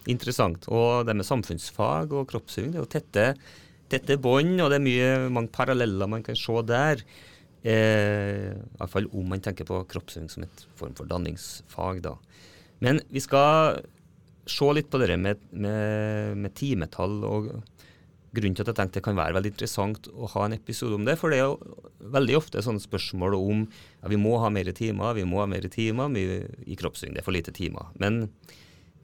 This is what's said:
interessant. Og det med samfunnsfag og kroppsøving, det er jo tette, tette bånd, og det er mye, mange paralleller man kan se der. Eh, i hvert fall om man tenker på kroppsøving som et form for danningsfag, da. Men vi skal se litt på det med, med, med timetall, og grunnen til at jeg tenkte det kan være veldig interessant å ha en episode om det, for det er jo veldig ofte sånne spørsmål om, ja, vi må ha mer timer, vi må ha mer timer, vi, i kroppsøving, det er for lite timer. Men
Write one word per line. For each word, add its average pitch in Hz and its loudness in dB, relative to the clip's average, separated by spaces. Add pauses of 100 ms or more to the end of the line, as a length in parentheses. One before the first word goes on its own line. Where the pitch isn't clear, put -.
interessant. 117 0
Og 120 4
det 113 0
med 101 -2
samfunnsfag 131 -2
og 139 -2
kroppsøving, - -6
det - -6
er 156 -4
jo - -8
tette, 131 0 (520)
tette 135 0
bånd, 143 4
og 156 4
det 143 4
er - 2
mye, 127 4
mange 117 0
paralleller 117 0
man 113 -4
kan 120 -6
se 117 -2
der. 135 2 (680)
Eh, 104 2
i 104 -12
hvert - -6
fall 98 0
om 92 -2
man 95 -2
tenker 92 -4
på 92 -4
kroppsøving - -10
som 87 -10
et - -16 (100)
form 69 -10
for - -14
danningsfag, 87 -6
da. 87 -8 (680)
Men 131 4 (120)
vi 131 -4
skal 143 6 (640)
se - 0
litt 147 0
på 135 0
det 110 4
med, 101 0 (140)
med, 107 -2
med 101 -6
timetall, 104 -2
og 107 -4 (680)
grunnen 101 2
til 90 -2
at - -8
jeg 113 0
tenkte 95 0
det - -4
kan 104 0
være 82 0
veldig 101 0
interessant 107 -4 (160)
å 120 -8
ha 101 -2
en 107 -2
episode 113 -6
om 104 -2
det, 151 0
for 165 0
det 139 2
er 135 4
jo 139 -2 (420)
veldig 131 2
ofte 156 0
sånne 107 -2
spørsmål 95 -2
om, 104 2 (340)
ja, 95 -8
vi 104 2
må 107 4
ha 113 2
mer 101 0
timer, 110 -2
vi 110 -2
må 92 0
ha 104 0
mer 98 -4
timer, 113 -2
vi, 95 -4
i - -8
kroppsøving, - -8
det - -6
er - -6
for 92 -4
lite 85 -2
timer. - -8 (140)
Men 107 0 (760)